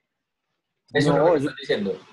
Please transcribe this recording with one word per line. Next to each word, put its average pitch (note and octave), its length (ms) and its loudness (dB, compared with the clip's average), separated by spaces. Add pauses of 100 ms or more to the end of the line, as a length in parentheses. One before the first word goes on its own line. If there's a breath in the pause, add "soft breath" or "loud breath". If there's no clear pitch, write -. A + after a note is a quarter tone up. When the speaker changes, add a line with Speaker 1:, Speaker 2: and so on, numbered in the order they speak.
(920)
Speaker 1:
Eso - 180 2
es - 60 2
lo - 20 2
Speaker 2:
No, D3+ 80 4
Speaker 1:
que F3+ 60 4
me D3 80 0
Speaker 2:
yo C#3 80 -2
Speaker 1:
estás - 120 -10
diciendo. G2+ 360 -4 (160)